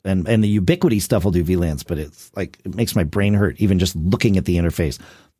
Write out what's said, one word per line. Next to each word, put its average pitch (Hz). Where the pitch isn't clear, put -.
and, 95
and 110
the 104
Ubiquiti 123
stuff 90
will 98
do 87
V 90
lans, 80
but 80
it's -
like, 95
it 95
makes 113
my 92
brain 101
hurt 101
even 95
just 87
looking 95
at -
the 87
interface. 82